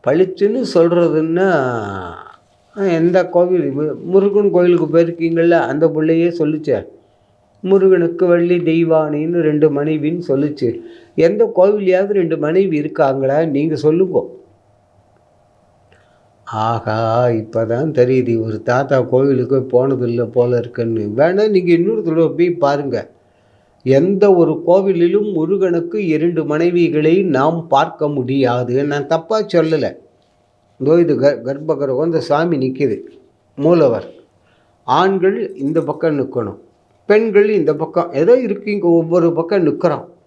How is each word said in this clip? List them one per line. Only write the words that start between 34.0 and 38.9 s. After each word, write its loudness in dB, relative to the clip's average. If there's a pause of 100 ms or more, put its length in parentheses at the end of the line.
ஆண்கள் 0
இந்த -2
பக்கம் -4
நிக்கணும், -6 (480)
பெண்கள் 2
இந்த 0
பக்கம். -4
ஏதோ 4
இருக்கீங்க, -4
ஒவ்வொரு 2